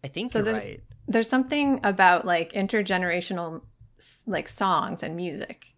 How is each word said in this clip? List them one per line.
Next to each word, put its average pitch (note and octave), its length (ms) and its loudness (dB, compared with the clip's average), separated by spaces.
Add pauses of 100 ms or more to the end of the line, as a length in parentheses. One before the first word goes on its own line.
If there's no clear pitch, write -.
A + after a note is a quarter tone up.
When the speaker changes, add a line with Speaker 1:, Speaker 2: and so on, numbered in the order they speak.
Speaker 1:
I C#3 40 -10
think G3+ 240 -6
Speaker 2:
So - 80 -2
Speaker 1:
you're - 60 2
Speaker 2:
there's G#3+ 180 -2
Speaker 1:
right. G#2 200 -12 (260)
Speaker 2:
There's A3+ 180 4
something C4+ 560 2
about, F#3 420 6
like, E3+ 280 0
intergenerational F3+ 1080 -2 (340)
s-, - 300 -14
like, F3+ 200 -4
songs F3+ 560 0
and D#3+ 120 -8
music - 640 -8